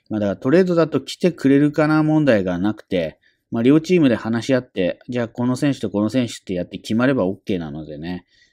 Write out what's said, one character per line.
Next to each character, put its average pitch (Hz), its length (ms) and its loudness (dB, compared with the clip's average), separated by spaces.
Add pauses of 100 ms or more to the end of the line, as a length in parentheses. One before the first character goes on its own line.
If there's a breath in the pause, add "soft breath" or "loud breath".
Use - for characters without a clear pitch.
(100)
ま 107 80 -4
あ、 - 20 -2
だ 104 60 -2
か 95 80 -2
ら - 20 -16
ト 131 140 -4
レ 170 100 6
ー 190 40 4
ド 180 100 -2
だ 160 140 2
と 139 120 -2
来 - 160 -14
て 175 160 0
く - 160 0
れ 139 100 6
る 147 140 2
か 151 160 0
な 156 140 2
問 156 220 2
題 107 200 4
が 90 140 -2
な 104 160 -2
く - 80 -20
て、 82 360 -4 (320)
ま 117 100 -4
あ、 - 20 -2
両 143 180 6
チ 180 160 0
ー 170 40 4
ム 143 80 4
で 113 80 2
話 113 300 -4
し 135 80 2
合 123 60 2
っ - 20 -10
て、 - 360 -4 (100)
じ 123 100 -6
ゃ 117 60 -2
あ 107 40 -8
こ 120 180 -4
の 127 100 0
選 143 160 0
手 - 80 -6
と 101 100 -4
こ 101 120 0
の 104 80 0
選 123 160 0
手 - 80 -8
っ - 100 -16
て 98 80 -8
や 87 120 -4
っ - 20 -20
て 92 120 -14
決 - 160 -6
ま 120 120 2
れ 139 80 2
ば 110 100 0
オ 95 100 -2
ッ - 40 -20
ケ - 180 -4
ー - 20 -2
な 78 120 -10
の 76 160 -12
で 76 120 -14
ね。 85 280 -10 (260)